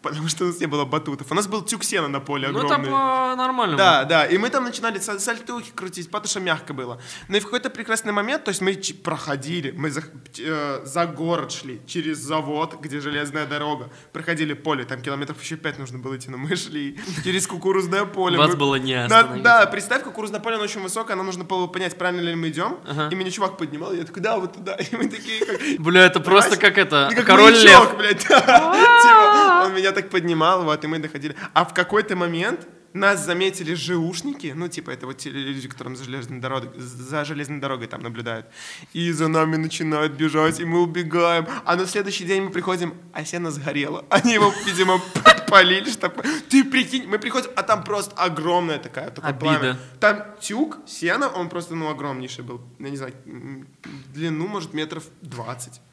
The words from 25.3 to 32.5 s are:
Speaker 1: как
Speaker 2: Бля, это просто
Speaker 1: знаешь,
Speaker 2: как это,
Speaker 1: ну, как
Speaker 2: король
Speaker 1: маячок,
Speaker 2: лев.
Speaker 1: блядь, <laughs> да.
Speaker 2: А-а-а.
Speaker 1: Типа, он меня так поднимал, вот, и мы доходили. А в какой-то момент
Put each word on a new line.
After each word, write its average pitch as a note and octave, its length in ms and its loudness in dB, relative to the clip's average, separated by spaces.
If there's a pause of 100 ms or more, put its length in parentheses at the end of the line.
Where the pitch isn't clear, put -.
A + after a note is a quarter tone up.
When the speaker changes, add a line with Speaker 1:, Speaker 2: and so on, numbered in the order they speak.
Speaker 1:
как F3+ 140 -6 (220)
Speaker 2:
Бля, F3 260 8
это F3+ 140 4
просто G3 340 6
Speaker 1:
знаешь, - 60 -4 (140)
Speaker 2:
как - 40 4
это, D3 320 4
Speaker 1:
ну, A3+ 60 2
как A#3 100 2
Speaker 2:
король G#3 260 12
Speaker 1:
маячок, G#3+ 380 12
Speaker 2:
лев. - 80 -4
Speaker 1:
блядь, G#3 280 0
<laughs> - 20 -6
да. C4+ 180 8
Speaker 2:
А-а-а. G#4 560 8
Speaker 1:
Типа, G#4 640 8
он F#4+ 80 -2
меня F#3+ 180 2
так G3 180 -4
поднимал, F3 540 2
вот, D3+ 200 -2
и - 20 -6
мы D#3+ 120 -4
доходили. D3+ 360 -8 (200)
А E3+ 100 4
в E3 80 -8
какой-то G3+ 440 0
момент F3 440 -2 (320)